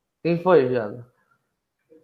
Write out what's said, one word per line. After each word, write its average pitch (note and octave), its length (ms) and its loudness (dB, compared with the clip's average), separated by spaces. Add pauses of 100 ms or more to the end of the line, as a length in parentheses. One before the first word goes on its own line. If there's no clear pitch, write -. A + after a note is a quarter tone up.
(220)
Quem E3+ 180 -2
foi, E3+ 280 4
viado? A#2+ 360 -6 (1000)